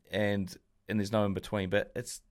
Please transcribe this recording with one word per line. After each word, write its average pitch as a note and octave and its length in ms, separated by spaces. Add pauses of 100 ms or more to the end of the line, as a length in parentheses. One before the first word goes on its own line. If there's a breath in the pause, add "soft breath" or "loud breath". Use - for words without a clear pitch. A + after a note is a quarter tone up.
and, G2+ 460 (320)
and G#2+ 120
there's G2+ 120
no G#2+ 140
in G2 80
between, F#2+ 360
but G2+ 260
it's, - 360